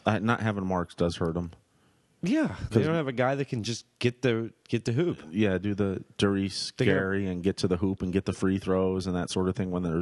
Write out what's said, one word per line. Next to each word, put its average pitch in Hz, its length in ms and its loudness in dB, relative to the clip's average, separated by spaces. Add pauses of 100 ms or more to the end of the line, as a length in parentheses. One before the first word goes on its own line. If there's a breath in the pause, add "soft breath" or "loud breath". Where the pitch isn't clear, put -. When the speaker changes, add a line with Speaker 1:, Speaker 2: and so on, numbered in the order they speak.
Speaker 1:
I, 107 140 2
not 113 220 0
having 101 260 0
Marks 90 280 0
does 87 220 0
hurt 82 200 -2
'em. 85 160 -4 (760 soft breath)
Speaker 2:
Yeah, 277 260 2 (160)
they - 100 0
Speaker 1:
'Cause 143 60 2
Speaker 2:
don't 160 80 2
have 156 140 0
a 135 40 -6
guy 123 220 0
that 139 140 -2
can 120 140 -4
just 110 220 -6 (140)
get 123 240 0
the, 113 300 0 (160)
get 113 160 -2
the 120 80 0
hoop. 165 380 -2
Speaker 1:
Yeah, 95 280 2
do 101 160 -2
the 98 300 -2 (140)
Darius 98 580 0
Speaker 2:
They 131 100 0
gotta 95 120 4
Speaker 1:
Gary 98 280 0
and 90 160 -4
get 92 160 2
to 98 100 0
the 90 80 2
hoop 95 260 0
and 92 100 -2
get 92 120 0
the 98 80 -2
free 98 260 0
throws 92 480 0
and 92 100 -2
that 87 140 -2
sort 92 180 0
of 90 80 -2
thing 92 140 -4
when 90 120 -2
there, 85 200 0